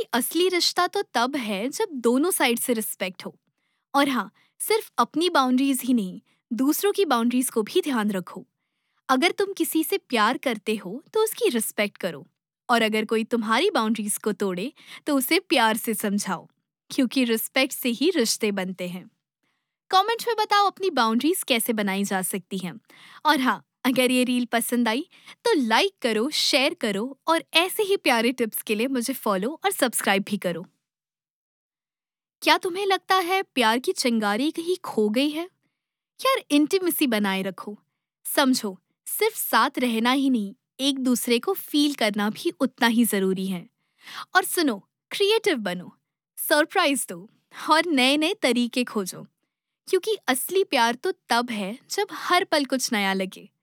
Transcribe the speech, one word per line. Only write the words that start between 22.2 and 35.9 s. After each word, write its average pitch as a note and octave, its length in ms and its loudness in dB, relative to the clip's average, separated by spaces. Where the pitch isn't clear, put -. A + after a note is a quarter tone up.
सकती F#3+ 360 -8
हैं। F3 220 -10
और D4+ 160 4
हाँ, A#3 220 0
अगर B3+ 260 2
ये B3+ 140 4
reel B3 200 0
पसंद A#3 440 0
आई, B3+ 200 -2
तो E4 220 4
like C4 260 4
करो, A3+ 280 0
share D4 440 2
करो G#3+ 520 -4
और D#4+ 180 2
ऐसे F4+ 280 2
ही G4 140 0
प्यारे A#3 360 2
tips A#3 300 -6
के A3 120 -4
लिए A3+ 140 -2
मुझे C4 240 -2
फॉलो A3+ 520 -4
और G4+ 60 0
subscribe G#3+ 580 0
भी G#3 80 -2
करो। E3+ 300 -6
क्या D#4+ 160 6
तुम्हें F#4+ 280 -4
लगता F#4+ 280 0
है F#4+ 280 0
प्यार A#3 360 2
की F4+ 140 -2
चिंगारी A3+ 580 0
कहीं E4+ 260 -4
खो - 320 0
गई C4 220 0
है? E4 200 -8